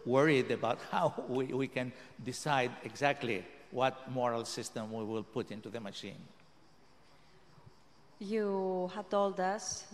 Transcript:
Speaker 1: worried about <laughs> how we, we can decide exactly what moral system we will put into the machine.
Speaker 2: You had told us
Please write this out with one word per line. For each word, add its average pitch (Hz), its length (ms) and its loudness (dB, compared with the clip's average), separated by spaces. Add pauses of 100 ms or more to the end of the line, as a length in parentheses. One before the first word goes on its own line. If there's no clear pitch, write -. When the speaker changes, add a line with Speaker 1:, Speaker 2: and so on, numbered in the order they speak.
Speaker 1:
worried 131 460 6
about 117 340 0
<laughs> - 60 -14
how 175 220 2 (160)
we, 127 180 0
we 131 200 0
can 127 260 -4 (320)
decide 127 460 2 (140)
exactly 117 600 0 (260)
what 131 400 0
moral 120 340 0
system 110 480 -6
we 110 120 -4
will 110 180 -2
put - 280 -4
into 107 180 -10
the 117 120 -8
machine. 98 400 -10 (2000)
Speaker 2:
You 190 760 0
had 208 160 -8
told 202 300 4
us 196 540 -2